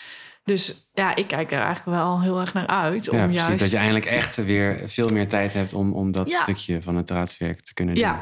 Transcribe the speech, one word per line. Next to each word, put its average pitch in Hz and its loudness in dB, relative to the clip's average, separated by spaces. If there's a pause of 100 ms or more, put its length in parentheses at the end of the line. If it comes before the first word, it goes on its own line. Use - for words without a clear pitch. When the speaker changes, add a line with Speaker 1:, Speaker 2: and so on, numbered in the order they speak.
(440)
Speaker 1:
Dus - -2
ja, 190 0
ik 196 -2
kijk 156 -4
er 135 0
eigenlijk 175 -2
wel 175 2
heel 185 2
erg 180 -4
naar 185 -2
uit 185 0
om 117 2
Speaker 2:
Ja, - 4
precies, 175 2
Speaker 1:
juist 98 2
Speaker 2:
dat 98 4
je 110 4
eindelijk 107 2
echt 117 -2
weer 101 2
veel 117 0
meer 107 2
tijd 101 0
hebt 98 0
om, 98 0
om 95 0
dat 92 0
Speaker 1:
Ja. 349 2
Speaker 2:
stukje 90 -2
van 87 -2
het 87 -2
raadswerk 87 -4
te - -14
kunnen 87 -2
Speaker 1:
Ja, 220 2 (100)